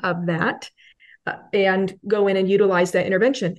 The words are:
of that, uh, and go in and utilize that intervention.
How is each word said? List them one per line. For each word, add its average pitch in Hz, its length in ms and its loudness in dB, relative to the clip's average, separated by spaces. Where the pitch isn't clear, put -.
of 175 220 -4
that, 175 440 -4
uh, - 120 -8
and 190 540 0
go 202 220 2
in 190 80 0
and 190 120 0
utilize 190 440 2
that 175 120 2
intervention. 190 540 0